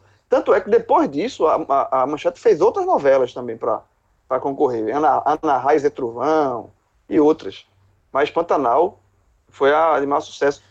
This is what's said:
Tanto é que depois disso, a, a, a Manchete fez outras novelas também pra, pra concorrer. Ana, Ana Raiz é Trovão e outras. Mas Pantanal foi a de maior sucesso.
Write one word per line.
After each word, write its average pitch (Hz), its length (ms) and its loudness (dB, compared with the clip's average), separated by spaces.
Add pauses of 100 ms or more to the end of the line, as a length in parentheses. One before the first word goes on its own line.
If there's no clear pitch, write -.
(300)
Tanto - 240 2
é 208 80 2
que - 80 -8
depois 262 400 2
disso, 156 380 -2
a, 120 80 2 (120)
a, 131 360 0
a 131 40 -2
Manchete 151 320 -4
fez 185 220 2
outras 359 240 0
novelas 135 480 2
também 120 240 -10
pra, 113 240 -4 (480)
pra 131 100 -2
concorrer. 127 560 -2
Ana, 143 300 0
Ana 151 320 0
Raiz 135 260 0
é 143 60 2
Trovão 135 800 -4 (400)
e 185 100 0
outras. 147 460 0 (480)
Mas 143 160 0
Pantanal 160 720 0 (480)
foi 139 240 0
a 156 260 2
de 139 60 -4
maior 143 160 -2
sucesso. - 500 -4